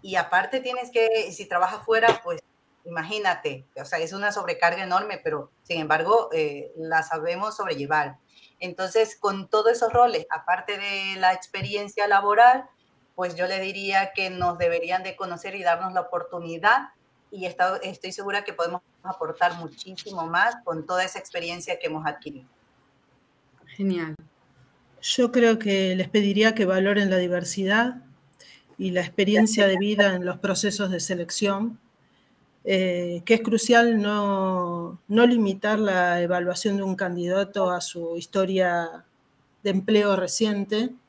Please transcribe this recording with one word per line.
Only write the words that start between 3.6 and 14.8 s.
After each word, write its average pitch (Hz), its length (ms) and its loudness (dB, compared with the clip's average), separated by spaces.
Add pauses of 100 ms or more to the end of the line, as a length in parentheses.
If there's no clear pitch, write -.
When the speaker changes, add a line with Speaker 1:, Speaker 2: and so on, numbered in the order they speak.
Speaker 1:
o 135 60 -12
sea, 165 140 -6
es 165 140 -6
una 202 180 -2
sobrecarga 175 520 -2
enorme, 190 400 -2
pero 151 280 -6 (120)
sin 170 160 -6
embargo, 165 520 2
eh, 147 460 -4
la 160 260 0
sabemos 175 540 -6
sobrellevar. 147 600 -2 (420)
Entonces, 185 600 -2
con 196 300 -4
todos 214 240 4
esos 233 200 0
roles, 240 380 4
aparte 185 460 -2
de 196 420 -6
la 185 140 4
experiencia 202 720 -6
laboral, 208 640 6 (480)
pues 180 180 -4
yo 180 120 -2
le 190 120 -4
diría 196 540 -2
que 190 160 -4
nos 180 300 -2
deberían 170 420 0